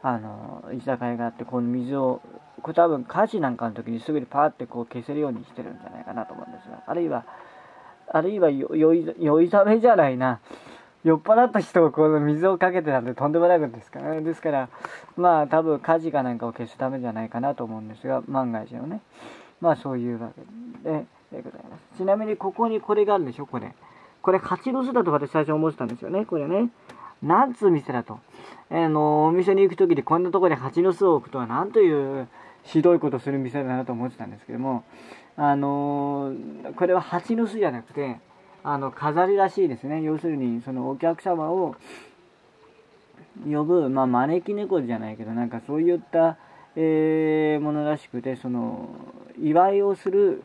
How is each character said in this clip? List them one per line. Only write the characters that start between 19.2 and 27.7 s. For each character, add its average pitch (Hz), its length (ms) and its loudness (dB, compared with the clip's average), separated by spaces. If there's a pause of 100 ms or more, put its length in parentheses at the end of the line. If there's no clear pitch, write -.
ま 170 100 2
あ、 147 40 2
そ 139 160 -8
う 127 60 -4
い 120 160 -4
う 113 80 -8
わ 117 140 -12
け - 60 -20 (480)
で、 190 160 -4 (260)
で 135 100 -14
ご - 100 -16
ざ - 80 -20
い - 100 -20
ま - 80 -20 (160)
す。 - 40 -20
ち 185 80 -6
な 196 100 2
み 214 100 -6
に 214 120 -4
こ 190 140 -6
こ 233 160 0
に 220 140 -2
こ 208 140 -2
れ 208 100 4
が 208 100 2
あ - 20 2
る 180 60 0
ん 139 40 -4
で 123 60 -10
し - 60 -16
ょ、 143 60 -10
こ - 140 -8
れ。 110 140 -12 (480)
こ 185 100 2
れ 190 60 4
蜂 185 340 -4
の 254 120 -2
巣 254 100 -4
だ 240 100 2
と 175 80 0
私 143 200 -2
最 156 120 2
初 156 100 0
思 156 140 0
っ 156 40 0
て 147 60 -12
た 127 80 -6
ん - 20 -6
で 117 80 -6
す - 80 -14
よ - 80 -10
ね、 202 140 -2
こ 175 120 -4
れ - 100 -4
ね。 240 220 0 (540)
な 185 220 4
ん 254 80 -6
つ 208 140 2
う 180 40 6